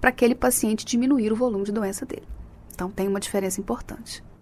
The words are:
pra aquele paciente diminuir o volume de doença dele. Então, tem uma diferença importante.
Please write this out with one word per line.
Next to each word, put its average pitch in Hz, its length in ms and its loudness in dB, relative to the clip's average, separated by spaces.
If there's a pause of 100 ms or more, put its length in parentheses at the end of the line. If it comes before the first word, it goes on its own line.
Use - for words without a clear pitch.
pra 254 100 6
aquele 247 240 4
paciente 233 500 2
diminuir 240 480 2
o 220 40 0
volume 220 280 0
de 208 80 -4
doença 202 320 -2
dele. - 220 -10 (460)
Então, 180 180 -6
tem 196 180 -2
uma 196 120 0
diferença 190 400 -2
importante. - 600 -8 (200)